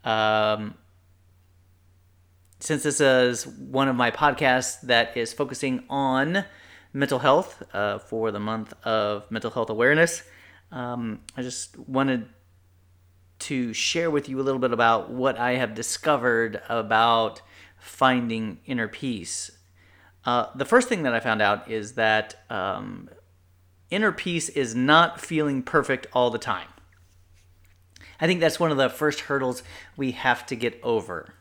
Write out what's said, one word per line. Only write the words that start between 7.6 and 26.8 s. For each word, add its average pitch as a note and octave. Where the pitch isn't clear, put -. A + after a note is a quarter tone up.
uh, G2+
for A2+
the G#2
month A2
of G#2
mental A2+
health A2+
awareness, C#3+
um, A#2+
I C3
just -
wanted C3
to B2
share E3
with D3
you C3
a C3+
little C3+
bit B2+
about A2+
what B2+
I B2
have B2
discovered A#2
about A2+
finding A#2
inner A#2+
peace. G#2+
Uh, A#2+
the C3+
first B3
thing F#3
that B2
I A2
found A2
out G#2
is A2
that, A2
um, F#2+
inner G3+
peace E3+
is B2
not D3+
feeling D3
perfect C3
all B2
the A#2
time. F#2